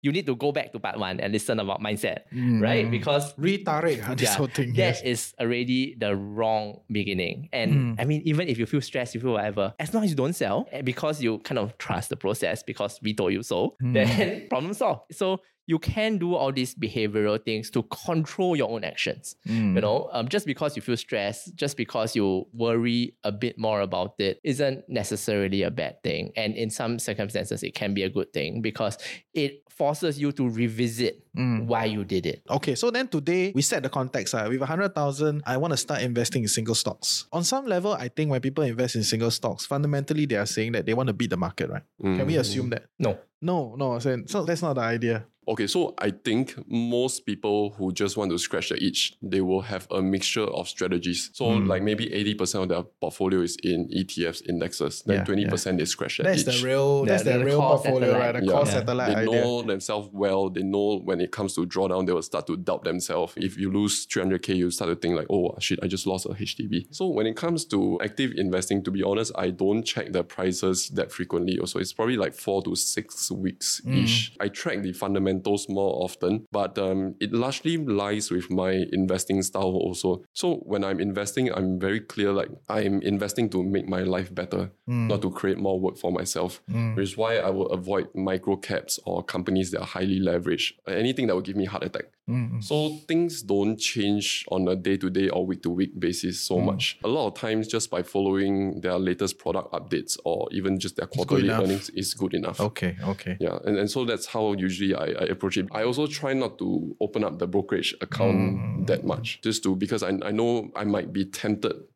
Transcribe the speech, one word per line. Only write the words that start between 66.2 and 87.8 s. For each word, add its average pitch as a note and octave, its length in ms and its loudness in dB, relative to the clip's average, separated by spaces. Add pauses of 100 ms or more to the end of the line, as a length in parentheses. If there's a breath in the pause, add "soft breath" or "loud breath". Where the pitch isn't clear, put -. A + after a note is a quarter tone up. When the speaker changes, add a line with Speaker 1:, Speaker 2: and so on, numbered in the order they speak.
Speaker 3:
a G2 120 -6
H G2 160 -4
D G#2+ 140 -6
B." - 240 -2
So F#3+ 160 -2
when A2 180 2
it A2 80 0
comes E3 300 -2 (100)
to G2 260 2
active A#2 360 -2
investing, F#2 480 0
to - 80 -2
be G2 100 0
honest, G2+ 340 2
I F#2 140 0
don't G2 320 2
check - 300 -4
the F2+ 100 2
prices F#2 680 0
that F#2+ 200 -2
frequently F2 480 -2
also. F2 220 -2
It's F#2 120 -4
probably, A#2 240 0
like, F#2 160 0
four G2 300 0
to F2 140 -2
six - 560 -4
weeks-ish. A2+ 1000 0
Speaker 2:
Mm. - 120 -20
Speaker 3:
I G#2 40 0
track G2+ 340 -4
the F#2 100 -4
fundamentals F#2+ 400 2 (360)
more G2 260 0 (100)
often, G2 480 0
but, G2+ 260 0
um, F#2+ 400 0
it G#2 140 -2
largely C3+ 460 0
lies G#2 520 0
with F2+ 200 -2
my F#2 420 2
investing F#2+ 500 2
style F#2+ 300 0 (140)
also. F2+ 360 0 (120)
So F3 300 2
when G2 200 0
I'm F#2+ 160 0
investing, G2+ 520 0
I'm F#2 280 0
very G2 200 0
clear, G2+ 320 0
like, G2 180 0 (180)
I'm G2+ 340 2
investing G2+ 480 0
to F#2 120 0
make F#2+ 260 0
my F#2 140 0
life F#2 320 -2
better, F#2 360 -2 (180)
Speaker 2:
Mm. A#2 200 0
Speaker 3:
not G#2 140 2
to F#2 80 0
create F#2+ 280 0
more F#2+ 220 0
work F#2 160 -2
for F2+ 160 -2
myself, F2+ 580 -4
Speaker 2:
Mm. A#2 260 0
Speaker 3:
which G2 160 0
is G2 40 -10
why A2+ 220 2
I F#2 120 2
will F#2+ 180 0
avoid F#2 460 0